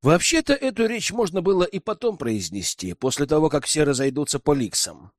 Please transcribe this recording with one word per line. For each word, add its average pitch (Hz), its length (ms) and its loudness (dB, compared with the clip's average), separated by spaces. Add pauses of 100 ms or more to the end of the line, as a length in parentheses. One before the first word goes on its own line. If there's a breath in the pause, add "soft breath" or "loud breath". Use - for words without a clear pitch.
Вообще-то 180 520 4
эту 226 320 0
речь 220 240 -2
можно 190 320 -2
было 185 220 2
и 175 160 -6
потом 214 360 -4
произнести, 92 760 -4
после 131 320 -2
того, 156 220 4
как 143 180 -2
все 151 160 0
разойдутся 139 560 0
по 147 160 2
ликсам. 95 640 -4